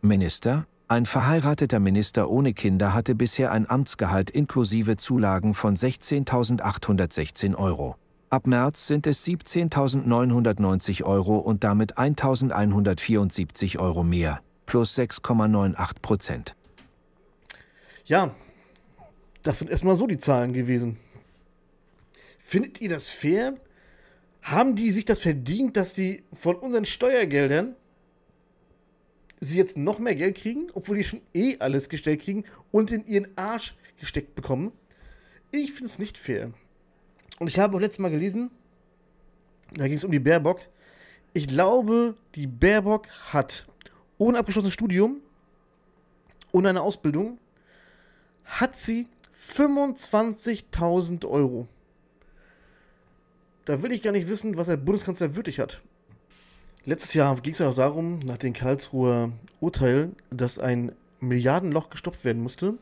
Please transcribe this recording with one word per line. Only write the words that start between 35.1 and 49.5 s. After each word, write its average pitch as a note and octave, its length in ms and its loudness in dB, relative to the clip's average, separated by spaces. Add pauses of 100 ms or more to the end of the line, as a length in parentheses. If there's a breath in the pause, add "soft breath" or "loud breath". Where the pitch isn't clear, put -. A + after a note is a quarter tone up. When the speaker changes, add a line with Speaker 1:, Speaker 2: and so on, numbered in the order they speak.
Speaker 2:
Ich C#4+ 200 -4
find's B3 260 -10
nicht G#3 200 -10
fair. A#2 340 -6 (880 soft breath)
Und E3+ 80 -4
ich D3+ 100 -2
habe G3 200 2
auch - 20 0
letztes G#3 200 -2
Mal F#3 120 -2
gelesen, G3 400 -4 (1200)
da C#3 140 -4
ging's D3 160 -2
um F#3+ 80 -2
die D3 80 4
Baerbock. D#3 400 2 (720 soft breath)
Ich D3 160 -4
glaube, A3 680 2 (200)
die C#3+ 120 -8
Baerbock G3+ 600 2 (240)
hat - 340 -2 (520 soft breath)
ohne A#3+ 220 2
abgeschlossenes G3 340 -2
Studium, A3 480 0 (1300)
ohne F#3+ 160 4
eine F#3 140 2
Ausbildung, G3 560 -2 (1080 soft breath)
hat - 320 -2
sie A#3 320 -4 (240)
fünfundzwanzigtausend G#3+ 1900 -2